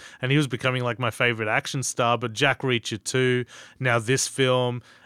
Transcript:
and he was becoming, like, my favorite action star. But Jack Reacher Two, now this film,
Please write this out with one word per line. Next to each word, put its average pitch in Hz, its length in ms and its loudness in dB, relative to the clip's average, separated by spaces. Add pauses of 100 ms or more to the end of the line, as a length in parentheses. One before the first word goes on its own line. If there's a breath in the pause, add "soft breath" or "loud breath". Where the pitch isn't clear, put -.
(200 loud breath)
and 127 120 -2
he 143 40 6
was 151 100 4
becoming, 127 380 -2
like, 120 140 -2
my 120 120 0
favorite 113 380 0
action 131 340 -2
star. 120 360 0
But 117 160 -4
Jack 131 280 2
Reacher 120 400 -2
Two, 127 420 0 (360 loud breath)
now 123 180 2
this 123 300 0
film, 127 540 0 (240 soft breath)